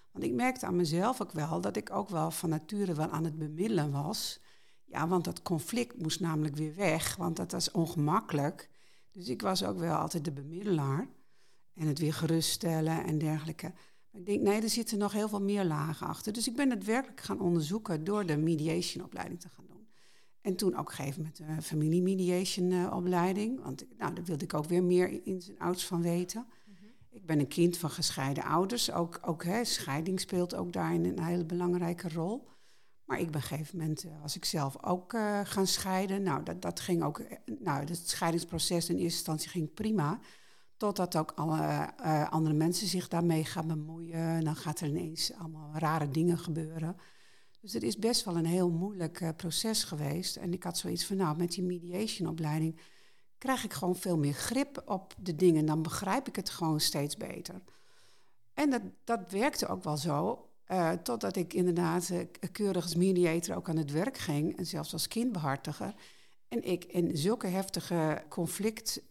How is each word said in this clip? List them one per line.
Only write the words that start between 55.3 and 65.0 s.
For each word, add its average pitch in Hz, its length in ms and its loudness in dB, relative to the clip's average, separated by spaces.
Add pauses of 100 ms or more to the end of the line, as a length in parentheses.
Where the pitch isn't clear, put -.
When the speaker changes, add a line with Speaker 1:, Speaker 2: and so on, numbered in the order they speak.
Speaker 1:
dingen. 160 300 8
Dan 160 160 4
begrijp 190 460 0
ik - 80 -8
het 190 140 -4
gewoon 156 300 0
steeds 147 380 0
beter. - 440 -10 (920)
En 294 160 2
dat, 240 120 2 (220)
dat 214 280 -2
werkte 226 360 0
ook 185 160 -4
wel 156 140 0
zo. 156 480 0 (200)
Eh, 170 260 2
totdat 208 440 -2
ik 175 180 -2
inderdaad, 175 560 2
eh, 175 100 0 (120)
k-, - 200 -8
keurig 190 320 0
als 165 120 -4
mediator 175 600 4
ook 175 140 -4
aan 160 80 0
het 151 140 0
werk 175 260 0
ging. 151 400 0
En 185 80 -4
zelfs 156 280 -6
als 170 140 -2